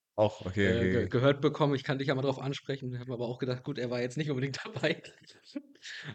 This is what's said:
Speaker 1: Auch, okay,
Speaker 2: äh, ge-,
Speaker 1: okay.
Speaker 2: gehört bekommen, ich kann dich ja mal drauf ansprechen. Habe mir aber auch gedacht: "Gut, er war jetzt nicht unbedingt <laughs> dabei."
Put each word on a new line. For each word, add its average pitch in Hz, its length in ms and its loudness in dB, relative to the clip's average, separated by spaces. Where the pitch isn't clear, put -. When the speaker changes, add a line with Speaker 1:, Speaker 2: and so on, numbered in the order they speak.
Speaker 1:
Auch, - 260 4
okay, 95 320 4
Speaker 2:
äh, 117 120 4
ge-, 117 180 4
Speaker 1:
okay. - 20 -6
Speaker 2:
gehört 135 340 4
bekommen, 147 320 2
ich 131 100 -4
kann 135 140 -2
dich 139 100 -2
ja 143 80 2
mal 131 60 -2
drauf 135 180 -2
ansprechen. 135 600 -6
Habe 123 100 -10
mir 127 40 -4
aber 117 140 -4
auch 127 100 -6
gedacht: 127 260 -2
"Gut, 139 140 -6
er 120 120 -4
war 123 100 -2
jetzt 123 180 -4
nicht 151 120 -2
unbedingt 131 340 -2
<laughs> - 0 -
dabei." - 380 -2